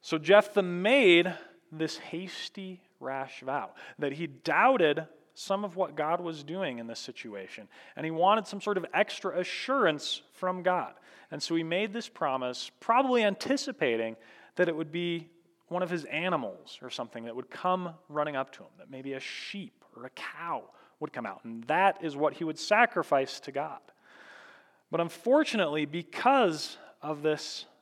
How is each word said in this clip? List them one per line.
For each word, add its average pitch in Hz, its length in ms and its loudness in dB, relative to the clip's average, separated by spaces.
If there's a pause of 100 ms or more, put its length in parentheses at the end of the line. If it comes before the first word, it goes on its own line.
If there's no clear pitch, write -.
So - 160 -2
Jephthah 202 440 6
made 180 720 4 (380)
this 156 260 -4
hasty, 185 840 -10 (180)
rash 135 420 -8
vow, 131 320 -4 (260)
that 143 140 0
he 165 140 -6
doubted 160 800 4 (260)
some 202 320 -4
of 175 100 -10
what 165 200 -2
God 160 260 0
was 160 220 -6
doing 156 360 -4
in 113 80 -10
this 113 120 -8
situation, 101 680 -12 (280)
and 147 100 -6
he 160 60 -2
wanted 190 360 4
some 202 140 -8
sort 208 160 0
of 170 160 -2
extra 185 440 0
assurance 180 840 0 (100)
from 185 320 -4
God. 175 300 0 (360)
And 147 140 -8
so 170 120 -2
he 165 80 2
made 190 300 -2
this 233 140 -8
promise, 131 720 -4
probably 247 440 4
anticipating 165 920 0 (400)
that 175 140 4
it 160 60 -2
would 156 160 -4
be 170 380 -4 (380)
one 180 160 -2
of 170 60 -4
his 165 160 -4
animals 143 760 -4
or 127 80 -12
something 117 360 -8
that 117 100 -10
would 123 140 -10
come 180 440 -2 (140)
running 151 300 -2
up 131 160 -4
to - 100 -20
him, - 140 -20
that - 120 -20
maybe 135 220 -10
a 135 80 -6
sheep - 640 -12 (100)
or 120 120 -16
a 127 60 -12
cow 156 520 -6 (380)
would 151 100 -6
come 120 140 -6
out, 98 180 -8
and 117 220 -12
that 185 360 4
is 156 140 -6
what 143 200 2
he 170 100 -6
would 156 120 -4
sacrifice 175 840 2
to 143 100 -12
God. 139 300 -6 (1080)
But 160 120 0
unfortunately, 170 840 2
because 170 920 2 (240)
of 151 200 -6
this - 440 -2 (160)